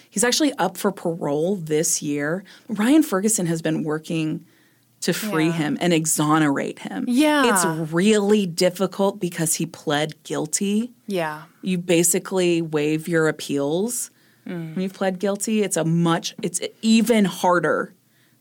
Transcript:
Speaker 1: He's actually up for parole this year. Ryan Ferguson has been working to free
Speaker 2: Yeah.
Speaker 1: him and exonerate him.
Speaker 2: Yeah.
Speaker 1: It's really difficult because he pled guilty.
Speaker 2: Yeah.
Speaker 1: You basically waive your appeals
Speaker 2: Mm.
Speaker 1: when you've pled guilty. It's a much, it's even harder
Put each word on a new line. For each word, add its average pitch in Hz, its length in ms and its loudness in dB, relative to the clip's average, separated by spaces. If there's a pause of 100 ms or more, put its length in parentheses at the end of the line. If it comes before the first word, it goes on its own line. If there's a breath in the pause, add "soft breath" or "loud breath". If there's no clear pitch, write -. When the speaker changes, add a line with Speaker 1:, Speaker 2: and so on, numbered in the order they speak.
Speaker 1:
He's 214 140 -2
actually 247 300 2
up 190 240 -2
for 202 140 -2
parole 165 640 -2
this 151 460 -2
year. 147 420 -4 (240 loud breath)
Ryan 240 360 4
Ferguson 202 440 0
has 165 140 0
been 160 220 0
working 160 640 -4 (560 soft breath)
to 180 120 0
free 165 340 0
Speaker 2:
Yeah. 170 60 0
Speaker 1:
him 147 280 -2
and 175 120 2
exonerate 151 840 0
him. - 280 -8
Speaker 2:
Yeah. 269 440 4
Speaker 1:
It's 165 400 0
really 202 540 4
difficult 185 760 0
because 170 360 -2
he 165 100 -4
pled 156 580 -4
guilty. 202 680 -4 (160)
Speaker 2:
Yeah. 156 360 -4 (200)
Speaker 1:
You 185 160 -2
basically 175 840 0
waive 156 460 -2
your 165 200 2
appeals 151 840 -4 (360 soft breath)
Speaker 2:
Mm. 165 280 -10
Speaker 1:
when 185 80 -4
you've 190 100 -6
pled 190 260 -4
guilty. 208 440 -2
It's 185 140 -2
a 160 80 2
much, 170 580 0
it's - 160 -4 (240)
even 220 420 4
harder 170 720 2 (460 soft breath)